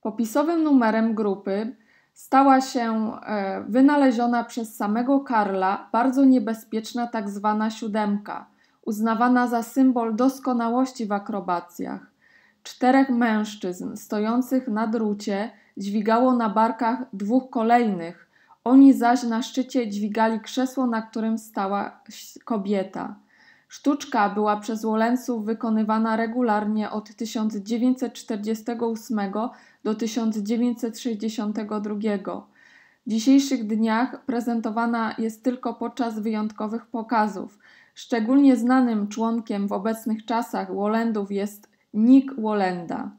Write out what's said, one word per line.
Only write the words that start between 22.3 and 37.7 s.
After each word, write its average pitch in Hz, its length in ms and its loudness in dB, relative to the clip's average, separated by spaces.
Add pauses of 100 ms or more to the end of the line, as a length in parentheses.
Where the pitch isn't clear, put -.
kobieta. 202 720 -4 (580)
Sztuczka 269 560 0
była 208 280 0
przez 220 280 -6
Łolensów 226 600 0
wykonywana 220 720 0
regularnie 214 720 0
od 214 260 -10
tysiąc 220 400 -4
dziewięćset 233 580 -2
czterdziestego 226 720 -6
ósmego 220 640 -4 (320)
do 214 120 -2
tysiąc 220 420 -2
dziewięćset 233 640 -2
sześćdziesiątego 214 800 -6
drugiego. 202 680 -4 (600)
W - 20 -10
dzisiejszych 262 580 2
dniach 226 580 0
prezentowana 233 920 -2
jest 226 260 -6
tylko 247 300 -4
podczas 226 460 -6
wyjątkowych 214 640 -4
pokazów. 214 760 -2 (340)